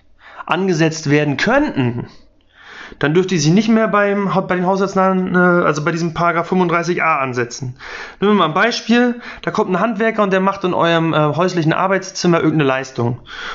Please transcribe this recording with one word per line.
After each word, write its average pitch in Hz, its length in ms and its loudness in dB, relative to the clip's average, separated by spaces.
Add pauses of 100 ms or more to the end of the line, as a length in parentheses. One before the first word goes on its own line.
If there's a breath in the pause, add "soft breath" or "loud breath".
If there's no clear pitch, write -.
(440 loud breath)
angesetzt 160 640 0
werden 147 300 2
könnten, 139 680 0 (920 loud breath)
dann 147 160 0
dürft 185 180 2
ihr 175 80 2
sie 147 100 2
nicht 214 200 4
mehr 220 180 4
beim 202 460 0
Hau-, 190 80 0
bei 180 140 -2
den 180 100 -2
haushaltsnahen, 190 680 0
äh, 180 40 4
also 175 440 2
bei 165 80 0
diesem 165 220 -4
Paragraph 170 360 0
fünfunddreißig 170 540 0
a 156 180 0
ansetzen. 123 580 -4 (420 loud breath)
Nehmen 208 140 4
wir 196 60 2
mal 160 80 2
ein 151 60 -4
Beispiel, 240 680 2 (180 loud breath)
da 170 120 -6
kommt 208 180 -2
ein 180 100 0
Handwerker 220 420 0
und 196 120 0
der 190 60 2
macht 196 240 -2
in 180 100 -2
eurem, 165 400 2
äh, 151 200 2
häuslichen 170 380 0
Arbeitszimmer 180 680 0
irgendeine 156 280 2
Leistung. 127 520 -2 (340 loud breath)